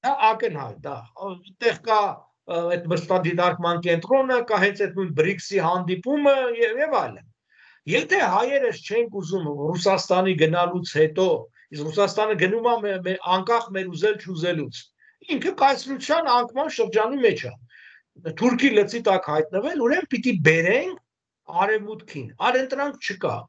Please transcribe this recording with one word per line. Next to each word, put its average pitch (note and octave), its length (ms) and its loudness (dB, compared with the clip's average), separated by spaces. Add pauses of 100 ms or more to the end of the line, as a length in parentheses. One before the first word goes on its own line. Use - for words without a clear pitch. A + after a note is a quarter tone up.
Դա C4 80 2 (100)
ակնհայտ, G#3 560 0
դա, C#3 180 -10 (200)
այդտեղ F#3+ 640 -4
կա, A3 180 2 (420)
ը, F3 240 -4
այդ F3 220 -2
մշտադիտարկման F3 920 0
կենտրոնը, B3 640 2
կա G#3+ 160 0
հենց G3+ 220 2
այդ F3+ 160 -2
նույն F3 160 -4
բրիկսի F#3 480 0
հանդիպումը F#3 760 2 (160)
և, A#3 280 0
և D4+ 160 0
այլն։ C3+ 280 -4 (640)
Եթե D4+ 360 2
հայերս A3+ 580 0
չենք A3+ 400 -2
ուզում E3+ 260 -4
Ռուսաստանի F3+ 880 0
գնալուց F3 580 0
հետո, D#3 340 2 (380)
իսկ D3 200 -12
Ռուսաստանը G3+ 520 0
գնում G3+ 300 0
է A#3 100 4
մե-, G3+ 220 -4
մե-, F3+ 280 -4
անկախ F#3+ 440 0
մեր F#3 220 -6
ուզել G3+ 240 0
չուզելուց, E3 640 -6 (480)
ինքը E4 260 -2
կայսրության C#4 800 0
անկման B3 400 0
շրջանի A3+ 480 0
մեջ G#3 260 2
է, G#2 60 -10 (800)
Թուրքի B3 400 2
լծի G#3 300 2
տակ F#3+ 280 2
հայտնվել, G3+ 540 -2
ուրեմն D#4 260 0
պիտի B3 300 -2
բերենք F#3 640 2 (460)
Արևմուտքին, G3+ 880 -4
այլ B3 220 0
ընտրանք C4+ 480 -4
չկա։ D#3+ 280 -4 (140)